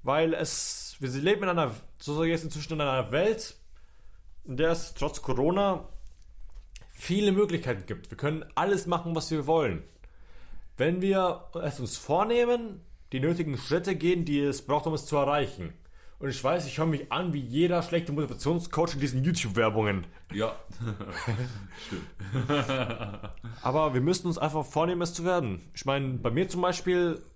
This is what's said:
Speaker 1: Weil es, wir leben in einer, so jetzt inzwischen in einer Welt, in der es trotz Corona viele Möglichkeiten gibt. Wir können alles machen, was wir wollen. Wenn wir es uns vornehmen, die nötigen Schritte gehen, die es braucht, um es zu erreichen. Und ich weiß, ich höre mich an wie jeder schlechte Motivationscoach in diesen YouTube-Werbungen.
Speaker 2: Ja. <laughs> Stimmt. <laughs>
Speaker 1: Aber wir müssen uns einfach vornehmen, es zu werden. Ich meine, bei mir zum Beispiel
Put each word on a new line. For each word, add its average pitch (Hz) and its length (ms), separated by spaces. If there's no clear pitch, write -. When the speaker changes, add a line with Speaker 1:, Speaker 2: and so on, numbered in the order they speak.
Speaker 1:
Weil 160 300
es, - 640
wir 135 100
leben 170 340
in 190 40
einer, 160 260
so 147 240
jetzt 165 220
inzwischen 151 300
in 156 60
einer 131 300
Welt, 180 460
in 127 120
der 151 140
es 165 240
trotz - 260
Corona 170 680
viele 202 400
Möglichkeiten 170 540
gibt. - 240
Wir 113 60
können 156 280
alles 190 320
machen, 170 300
was 156 160
wir 147 160
wollen. 143 340
Wenn 170 260
wir 190 440
es 139 180
uns 120 160
vornehmen, 233 840
die 131 80
nötigen 156 380
Schritte 170 380
gehen, 170 280
die 143 160
es 139 220
braucht, 147 240
um 160 80
es - 120
zu 151 100
erreichen. 135 560
Und 139 120
ich - 120
weiß, 156 240
ich 131 120
höre 160 80
mich 151 260
an 165 220
wie 143 60
jeder 160 420
schlechte 170 300
Motivationscoach 160 840
in 139 60
diesen 131 220
YouTube-Werbungen. 110 840
Speaker 2:
Ja. 107 240
<laughs> 104 1040
Stimmt. 90 200
<laughs> 117 840
Speaker 1:
Aber 143 320
wir 127 60
müssen 175 260
uns 170 120
einfach 151 260
vornehmen, 170 380
es 170 100
zu 170 120
werden. 147 360
Ich - 100
meine, 135 300
bei 120 160
mir 143 180
zum 175 140
Beispiel 180 600